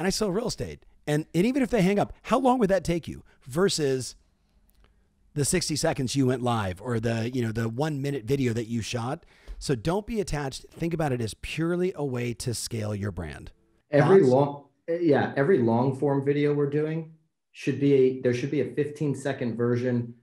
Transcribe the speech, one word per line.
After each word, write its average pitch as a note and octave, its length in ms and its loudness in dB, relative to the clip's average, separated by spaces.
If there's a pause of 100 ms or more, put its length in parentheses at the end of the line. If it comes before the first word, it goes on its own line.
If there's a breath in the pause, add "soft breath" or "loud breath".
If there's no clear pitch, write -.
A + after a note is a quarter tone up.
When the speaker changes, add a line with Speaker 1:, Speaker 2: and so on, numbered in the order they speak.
Speaker 1:
and F3 80 -2
I - 20 0
sell G3+ 220 -2
real A3 160 -4
estate"? E2 360 -10 (220)
And, D3+ 260 0
and F3+ 140 4
even C4 160 2
if A#3 80 -2
they A3 120 2
hang G3 180 4
up, F#3+ 120 -2 (100)
how A#3+ 180 0
long B3+ 180 4
would G3 120 2
that F#3 120 2
take E3+ 240 -2
you C2+ 160 -12 (200 soft breath)
versus C3+ 760 0 (1160)
the D3 100 0
sixty D#3 320 -2
seconds C#3 400 -2
you C3+ 100 4
went B2 160 0
live G#2 400 -2
or A#2+ 160 -4
the, A2+ 340 -2
you C3 80 -4
know, A2+ 120 -2
the A2+ 160 -4
one C3+ 340 -4
minute C#3 220 -4
video C3 280 0
that A2+ 140 -4
you A#2 160 -4
shot? A#2+ 420 -6 (340 soft breath)
So - 160 -2
don't E3 320 -4
be A3+ 140 -4
attached. C#3+ 500 -6
Think E3 220 -4
about D#3 200 0
it A#2+ 100 -2
as A2 100 -4
purely F3 640 -2
a C#3+ 80 -6
way A#2+ 300 -4
to - 180 -6
scale G#2+ 420 -6
your G2+ 160 -4
brand. E2 420 -12 (380)
Speaker 2:
Every D3+ 300 8
Speaker 1:
Thoughts? C3 100 6
Speaker 2:
long, C#3+ 340 2 (360)
yeah, B2+ 340 4
every C#3 260 4
long A#2+ 360 2
form C#3 300 0
video D3 260 2
we're C#3+ 160 0
doing D#3 460 -4 (380)
should C#3 280 -4
be C#3+ 140 6
a, B2+ 260 4
there B2 140 2
should C#3 160 -2
be D3 100 0
a - 140 -4
fifteen D3 400 -2
second B2+ 420 -4
version. A#2+ 560 0 (100)